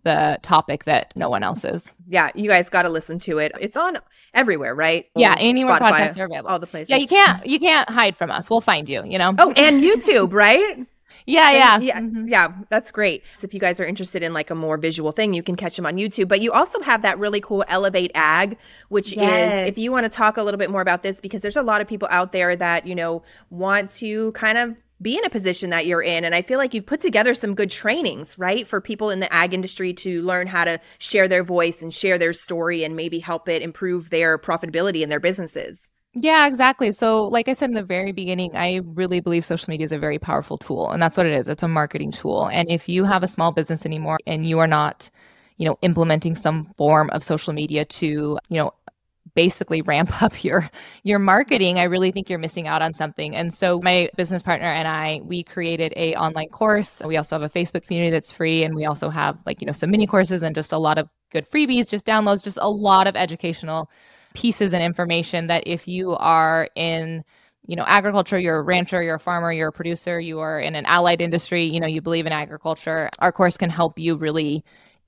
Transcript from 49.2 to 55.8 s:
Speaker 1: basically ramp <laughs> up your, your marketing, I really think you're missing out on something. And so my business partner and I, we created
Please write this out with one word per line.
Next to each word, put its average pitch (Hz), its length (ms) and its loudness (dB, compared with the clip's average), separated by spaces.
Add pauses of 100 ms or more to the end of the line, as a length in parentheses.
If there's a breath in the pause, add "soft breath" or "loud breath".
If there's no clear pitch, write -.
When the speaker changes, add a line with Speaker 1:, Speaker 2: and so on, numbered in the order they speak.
Speaker 1:
basically 165 480 2
ramp 156 400 0
<laughs> - 0 -
up - 220 0
your, 156 240 0 (340 loud breath)
your 202 160 2
marketing, 190 600 4
I 175 60 4
really 185 280 2
think 190 180 -6
you're 175 80 -4
missing 160 300 -8
out 156 140 0
on 160 120 -2
something. 151 400 -6
And 170 180 -4
so 180 300 0
my 180 340 4
business 175 260 -4
partner 170 260 -2
and 160 180 -2
I, 156 380 -4
we 175 180 -8
created 165 540 -4